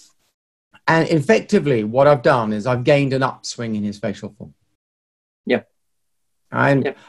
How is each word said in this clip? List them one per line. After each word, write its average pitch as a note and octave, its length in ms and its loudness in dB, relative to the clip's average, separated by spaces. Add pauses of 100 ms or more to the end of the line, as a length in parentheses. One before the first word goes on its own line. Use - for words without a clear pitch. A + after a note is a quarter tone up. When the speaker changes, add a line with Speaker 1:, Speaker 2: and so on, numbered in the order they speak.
(880)
Speaker 1:
And D#3+ 220 2
effectively, D#3 760 0
what B2+ 220 2
I've C#3+ 160 4
done A#2+ 280 2
is G#2+ 160 -4
I've B2 160 -2
gained C#3+ 300 2
an C3 100 0
upswing A#2 520 -8
in G#2 80 -4
his G#2 160 -6
facial G#2 380 -8
form. - 160 -20 (920)
Speaker 2:
Yeah. B2 160 0 (880)
Speaker 1:
And C3 340 0
Speaker 2:
Yeah. C#3 80 -6 (160)